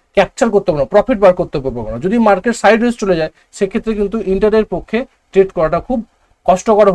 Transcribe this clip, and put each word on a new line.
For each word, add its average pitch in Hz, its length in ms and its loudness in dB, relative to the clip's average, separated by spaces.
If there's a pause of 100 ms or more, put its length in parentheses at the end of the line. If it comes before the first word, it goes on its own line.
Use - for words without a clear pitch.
(160)
ক্যাপচার 202 380 0
করতে 196 160 0
পারবো 147 120 0
না, - 120 -8
প্রফিট 208 300 2
বার 185 160 6
করতে 165 240 -4
পারবো 123 160 -6 (120)
না। 113 140 -8
যদি 202 100 -2 (120)
মার্কেট 202 340 0
সাইডওয়েজ 226 400 2
চলে 190 180 0
যায়, 156 100 -4 (280)
সেক্ষেত্রে 214 420 -4
কিন্তু 202 160 -4 (160)
ইন্টারডের 208 420 0
পক্ষে 180 240 -6 (340)
ট্রেড 190 240 4
করাটা 160 220 0 (100)
খুব 247 100 -2 (500)
কষ্টকর 202 460 4